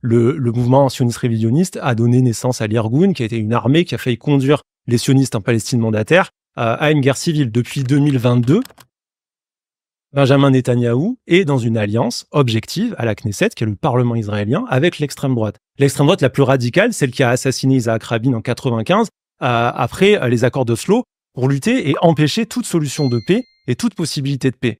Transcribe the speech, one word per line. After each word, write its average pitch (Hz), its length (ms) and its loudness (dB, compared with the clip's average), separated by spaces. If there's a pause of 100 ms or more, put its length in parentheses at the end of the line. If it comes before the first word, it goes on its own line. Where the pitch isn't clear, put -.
Le, 120 340 2
le 117 160 -2
mouvement 123 380 2
sioniste 120 260 -2
révisionniste 117 640 0
a 135 140 -2
donné 120 260 2
naissance 123 400 -2
à 110 60 -2
l'Irgun, 120 480 0
qui - 80 -4
a 113 40 -2
été 113 120 -4
une 107 160 -2
armée 143 320 2
qui - 80 -6
a 117 40 -6
failli 120 200 -4
conduire 143 420 0 (280)
les 120 100 2
sionistes 131 380 2
en 107 40 -2
Palestine 117 400 -2
mandataire, 110 480 0 (300)
euh, 117 200 -2
à 151 120 0
une 151 100 2
guerre 131 160 2
civile. 147 340 -2
Depuis 120 320 -4
deux 135 160 0
mille 143 200 2
vingt-deux, 123 420 2 (1500)
Benjamin 139 380 4
Netanyahou 127 680 0 (100)
est 180 160 4
dans 143 140 0
une 113 180 0
alliance 110 560 -2
objective 147 680 0
à 117 60 -4
la 110 100 0
Knesset, 110 360 -2
qui - 120 -8
est 113 60 -2
le 107 80 -4
Parlement 123 400 0
israélien, 104 520 -2
avec 143 300 0
l'extrême 135 380 -4
droite. 107 220 -4 (200)
L'extrême 139 280 2
droite 180 140 2
la 131 100 2
plus 139 120 0
radicale, 135 500 2
celle 135 200 -2
qui - 100 -2
a 120 80 2
assassiné 131 460 0
Isaac 113 260 -2
Rabin 120 300 -2
en 113 80 -2
quatre-vingt-quinze, 123 680 -2
euh, 120 680 -2
après, 190 480 2
euh, 127 60 -2
les 120 160 0
accords 127 220 0
d'Oslo, 180 400 0 (280)
pour 127 160 -2
lutter 156 420 0
et 156 120 0
empêcher 165 440 2
toute 226 200 -8
solution 151 420 -2
de 120 160 -2
paix 220 200 0 (240)
et 123 80 -2
toute - 180 -4
possibilité 139 560 -4
de 123 60 -14
paix. 110 240 -4